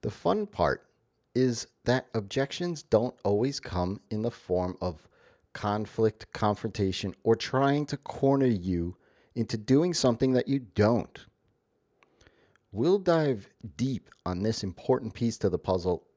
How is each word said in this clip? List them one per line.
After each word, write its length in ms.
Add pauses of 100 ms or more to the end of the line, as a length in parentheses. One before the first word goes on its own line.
The 80
fun 380
part 400 (480)
is 320 (180)
that 300
objections 680
don't 420
always 360
come 500
in 140
the 80
form 500
of 260 (460)
conflict, 800
confrontation, 920
or 120
trying 500
to 120
corner 500
you 500 (380)
into 220
doing 360
something 400
that 140
you 120
don't. 680 (1400)
We'll 280
dive 480 (300)
deep 320 (160)
on 160
this 220
important 500
piece 240
to 120
the 100
puzzle 440 (140)